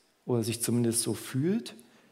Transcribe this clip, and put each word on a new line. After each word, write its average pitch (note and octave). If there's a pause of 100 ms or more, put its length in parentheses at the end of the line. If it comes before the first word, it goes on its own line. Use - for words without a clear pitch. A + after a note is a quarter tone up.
(240)
oder A#2
sich A2
zumindest A#2
so A#2
fühlt, E3 (340)